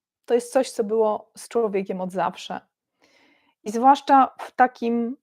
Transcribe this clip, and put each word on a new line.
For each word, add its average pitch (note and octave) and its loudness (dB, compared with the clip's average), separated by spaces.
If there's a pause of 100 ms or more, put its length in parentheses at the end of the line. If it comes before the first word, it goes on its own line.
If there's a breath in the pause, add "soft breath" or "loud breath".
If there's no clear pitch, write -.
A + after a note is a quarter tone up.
(240)
to A#3+ -2
jest A#3+ -2
coś, C4 0
co - -6
było G#3+ -2
z - -20
człowiekiem G3 -4
od F#3 -8
zawsze. F#3 -6 (1040)
I G#3+ -10
zwłaszcza C4+ 4
w - -14
takim A#3+ 0